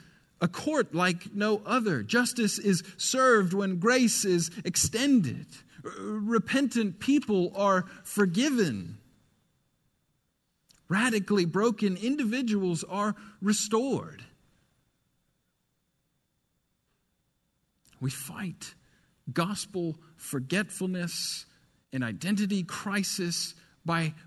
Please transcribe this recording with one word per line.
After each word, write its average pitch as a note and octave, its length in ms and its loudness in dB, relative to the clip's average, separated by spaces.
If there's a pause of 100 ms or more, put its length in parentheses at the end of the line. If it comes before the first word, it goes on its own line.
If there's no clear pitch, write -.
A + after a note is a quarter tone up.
(420)
a F3 60 4
court C4+ 480 -2
like F3 400 0
no G#3 300 0
other. G#3 360 0
Justice A#3 560 0
is F#3+ 260 2 (140)
served A#3 560 4
when G3 260 0
grace A#3+ 460 4
is F3 240 2 (140)
extended. A3 840 2 (380)
R-, F3+ 140 -10
repentant G#3+ 1000 0
people G#3 560 2
are F#3+ 300 4 (180)
forgiven. F3+ 960 0 (1900)
Radically G#3 560 2
broken G3 520 2
individuals G#3+ 840 0
are G3+ 320 -2 (260)
restored. G#3+ 840 0 (3750)
We C3 80 -2
fight - 640 -10 (580)
gospel E3+ 680 -4 (200)
forgetfulness F3 1300 -6 (480)
and C3 100 -2
identity F#3 600 -2
crisis F#3+ 880 -4 (320)
by E3 280 0 (140)